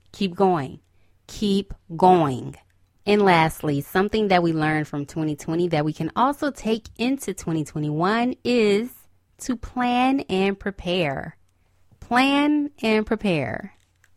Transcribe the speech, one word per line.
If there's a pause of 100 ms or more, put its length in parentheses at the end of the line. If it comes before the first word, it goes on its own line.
(140)
Keep
going. (480)
Keep (240)
going. (500)
And
lastly,
something
that
we
learned
from
twenty
twenty
that
we
can
also
take (100)
into
twenty
twenty-one (100)
is (500)
to
plan
and
prepare. (640)
Plan (120)
and
prepare. (440)